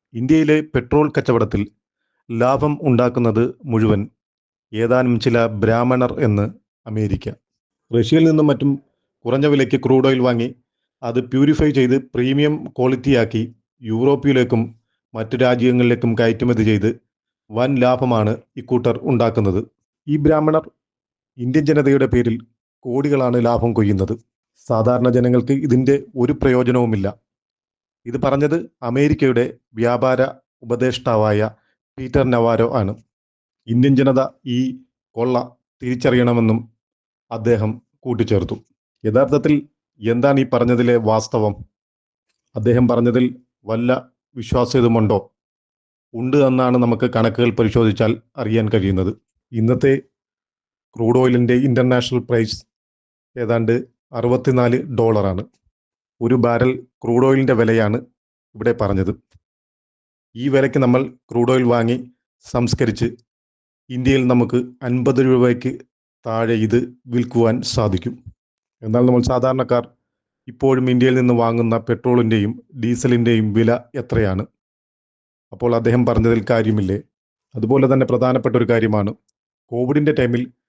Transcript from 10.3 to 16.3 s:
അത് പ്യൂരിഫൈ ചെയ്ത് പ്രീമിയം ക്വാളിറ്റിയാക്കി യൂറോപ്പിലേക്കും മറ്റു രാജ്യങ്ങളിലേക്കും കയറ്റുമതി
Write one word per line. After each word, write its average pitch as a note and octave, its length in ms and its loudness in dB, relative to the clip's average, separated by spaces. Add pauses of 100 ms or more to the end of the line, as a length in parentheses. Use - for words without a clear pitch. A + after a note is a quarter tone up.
അത് A#2+ 160 -4 (120)
പ്യൂരിഫൈ D3 460 2
ചെയ്ത് C3 200 2 (160)
പ്രീമിയം C#3 420 0 (220)
ക്വാളിറ്റിയാക്കി B2 680 0 (380)
യൂറോപ്പിലേക്കും B2+ 800 0 (520)
മറ്റു A2 300 -8
രാജ്യങ്ങളിലേക്കും B2 760 2
കയറ്റുമതി A2+ 500 0